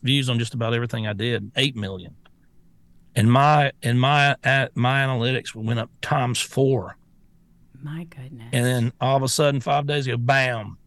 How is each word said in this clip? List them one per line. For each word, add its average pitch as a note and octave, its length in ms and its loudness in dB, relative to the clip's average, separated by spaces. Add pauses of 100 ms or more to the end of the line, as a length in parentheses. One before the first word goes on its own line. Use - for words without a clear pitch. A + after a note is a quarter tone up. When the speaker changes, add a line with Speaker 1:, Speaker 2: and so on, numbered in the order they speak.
Speaker 1:
views C3 260 2
on A#2 120 0
just A2+ 140 -4
about A#2 200 0
everything A#2 320 -4
I G#2+ 60 -4
did, G#2 420 -4
eight C3+ 220 0
million. F#2+ 400 -10 (1000)
And A2 160 4
my, C#3+ 400 6 (140)
and A#2+ 160 2
my, C#3+ 420 4
uh, C3 320 2
my B2+ 280 2
analytics C3 520 -2
went A2+ 240 -2
up A2+ 120 -6 (120)
times B2+ 380 0
four. C3 560 0 (840)
Speaker 2:
My D3+ 220 -10
goodness. C3 500 -16
Speaker 1:
And B2 140 0
then B2 340 0
all C3 160 2
of C3+ 60 2
a C3 60 0
sudden, C#3+ 320 2
five C#3+ 260 0
days C#3+ 220 -2
ago, B2 80 -2
bam, B2 720 0